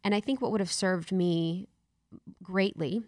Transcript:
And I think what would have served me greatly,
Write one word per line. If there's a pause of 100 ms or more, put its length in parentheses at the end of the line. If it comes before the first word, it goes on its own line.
And
I
think
what
would
have
served
me (720)
greatly,